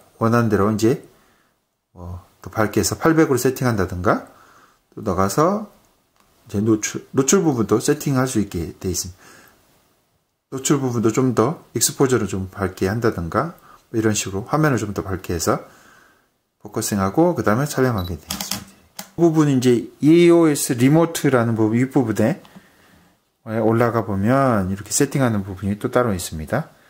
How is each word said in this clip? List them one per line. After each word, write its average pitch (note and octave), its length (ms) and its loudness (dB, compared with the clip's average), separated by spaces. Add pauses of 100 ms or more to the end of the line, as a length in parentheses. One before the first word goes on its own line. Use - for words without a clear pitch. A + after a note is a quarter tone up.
(200)
원하는 A#2 300 2
대로 G2+ 220 2
이제, A2 360 0 (840)
어, F2+ 320 -16 (160)
또 - 80 -18
밝게 G#2+ 300 -2
해서 G#2 180 -2
팔백으로 D#3 400 2
세팅한다든가, A#2 920 -2 (680)
또 - 60 -14
나가서 F3 720 0 (760)
이제 G#2 120 -4
노출, G#2+ 520 -2
노출 G3 320 2
부분도 A#2 360 0
세팅할 C#3 480 -2
수 A#2+ 120 -2
있게 F2 400 -6
돼 F#2+ 100 -6
있습니다. F2+ 300 -8 (1300)
노출 C3 300 -2
부분도 A#2+ 320 0
좀 B2+ 240 0
더 A2+ 280 0 (100)
익스포저를 B2 540 0
좀 F#2+ 220 -6
밝게 F#2+ 380 -4
한다든가, A2 680 -2 (340)
뭐 A#2 100 -4
이런 A2 140 2
식으로 G2 340 -6
화면을 D3 300 0
좀 G2+ 160 -6
더 G2 100 -6
밝게 F#2 300 -8
해서 G#2 300 -2 (960)
포커싱하고 A2+ 760 -2
그다음에 A2+ 300 0
촬영하게 G#2+ 520 -2
되겠습니다. - 500 -12 (500)
이 D#3+ 40 -4
부분은 D#3 360 4
이제 B2 320 2 (100)
이오에스 E3 760 6
리모트라는 C3 840 2
부분, A2 220 2
윗부분에 B2 640 0 (1200)
올라가 A2+ 420 2
보면 A2 680 0
이렇게 - 200 -10
세팅하는 C3 520 0
부분이 G2 360 -6
또 B2+ 100 -4
따로 A#2+ 240 0
있습니다. F2 560 -6 (200)